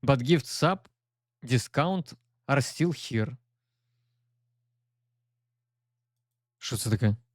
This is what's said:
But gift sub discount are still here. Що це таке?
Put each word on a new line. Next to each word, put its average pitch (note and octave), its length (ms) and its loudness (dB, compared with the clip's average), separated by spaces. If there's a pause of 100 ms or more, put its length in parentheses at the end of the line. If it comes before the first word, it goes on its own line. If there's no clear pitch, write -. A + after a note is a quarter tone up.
But B2+ 200 4
gift C#3+ 240 4
sub F3+ 320 0 (640)
discount C#3+ 720 -2 (340)
are C#3 120 4
still E3 320 0
here. A#2 440 -4 (3250)
Що - 180 -8
це A2 140 -4
таке? G#2+ 260 2 (180)